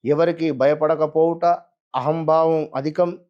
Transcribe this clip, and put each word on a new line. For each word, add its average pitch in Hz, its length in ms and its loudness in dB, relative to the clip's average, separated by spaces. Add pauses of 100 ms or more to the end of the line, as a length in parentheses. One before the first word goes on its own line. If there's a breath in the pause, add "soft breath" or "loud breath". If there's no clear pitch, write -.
ఎవరికి 165 460 0
భయపడకపోవుట, 156 920 0 (500)
అహంభావం 160 800 0
అధికం 160 440 -2 (100)